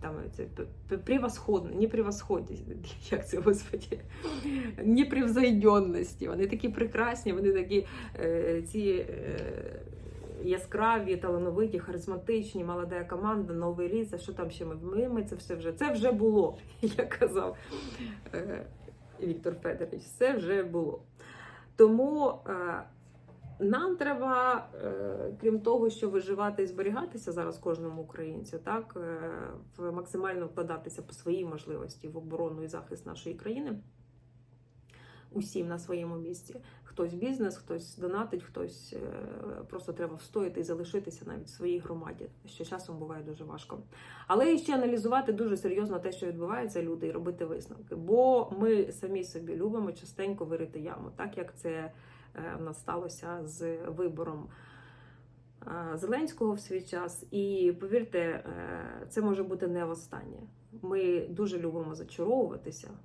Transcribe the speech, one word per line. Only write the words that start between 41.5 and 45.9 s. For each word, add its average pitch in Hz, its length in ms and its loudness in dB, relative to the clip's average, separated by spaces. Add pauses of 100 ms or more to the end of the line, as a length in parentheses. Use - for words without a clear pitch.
громаді, 165 500 -10 (160)
що - 200 -10
часом 180 320 -10
буває 156 260 -8
дуже 156 200 -10
важко. 156 360 -12 (480)
Але 269 260 8
і 311 40 8
ще - 180 2
аналізувати 240 580 4
дуже 208 240 2
серйозно 196 420 0